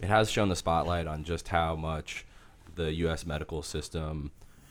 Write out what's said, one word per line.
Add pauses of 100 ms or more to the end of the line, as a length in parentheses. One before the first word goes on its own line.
It
has
shown
the
spotlight
on
just
how
much (500)
the
U
S
medical
system (400)